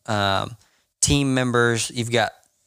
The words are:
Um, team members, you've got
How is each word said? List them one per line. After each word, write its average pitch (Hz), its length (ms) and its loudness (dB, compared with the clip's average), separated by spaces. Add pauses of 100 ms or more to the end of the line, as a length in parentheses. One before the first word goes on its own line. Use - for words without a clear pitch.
Um, 101 500 -2 (460)
team 139 320 2
members, 120 600 2
you've 117 180 -4
got 113 200 0 (340)